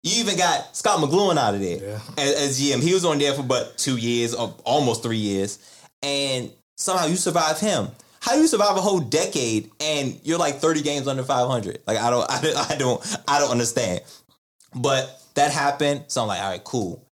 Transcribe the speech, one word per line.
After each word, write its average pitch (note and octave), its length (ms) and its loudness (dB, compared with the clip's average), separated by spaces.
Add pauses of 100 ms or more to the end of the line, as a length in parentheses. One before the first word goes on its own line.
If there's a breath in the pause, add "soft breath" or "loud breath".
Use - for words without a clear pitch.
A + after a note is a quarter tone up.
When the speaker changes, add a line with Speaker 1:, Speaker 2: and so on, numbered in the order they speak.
Speaker 1:
You G3+ 180 0
even G3+ 180 0
got E3 380 0
Scott G3+ 240 2
McLuhan E3 360 4
out A2+ 180 2
of G2+ 60 -2
there F2 180 -2
Speaker 2:
Yeah. G#2 220 -8 (160)
Speaker 1:
as, C#3+ 180 2
as C#3 240 0
G C#3 140 2
M. B2 80 0
He E3+ 140 2
was F3+ 100 2
on D3+ 140 2
there C#3+ 160 2
for, C#3+ 80 -6
but, B2+ 360 -2
two C3+ 180 -2
years, A#2+ 380 0
or A2 200 -6 (100)
almost B2 380 0
three A2+ 160 -2
years, G2+ 400 -2 (440 loud breath)
and C#3 480 -4 (260)
somehow F#3 300 0
you E3+ 100 0
survive D#3 420 0
him. E3+ 300 0 (340 loud breath)
How A#3+ 120 2
do D4+ 60 4
you D#4+ 80 6
survive G#3 280 4
a F#3+ 60 0
whole G3 180 2
decade A#2+ 680 0 (100)
and D3 440 -2
you're, E3 140 0
like, D3 180 0
thirty D#3+ 260 2
games C#3+ 260 -2
under C3+ 140 -2
five B2+ 260 0
hundred? A#2 380 -4
Like, G#2+ 120 0
I A2+ 100 2
don't, A#2+ 220 2
<laughs> - 0 -
I B2+ 100 -2
don't, D3 300 -2
I D3+ 60 -2
don't, B2+ 400 -2 (120)
I C#3+ 120 4
don't C#3+ 100 2
understand. A#2 500 0 (760 loud breath)
But C3 480 -2 (120)
that C#3+ 160 4
happened, C#3+ 580 0
so B2+ 140 -2
I'm G#2+ 60 -2
like, F#2+ 120 -4
"All G2 100 -2
right, F2+ 140 -8
cool. F#2+ 400 -4 (160)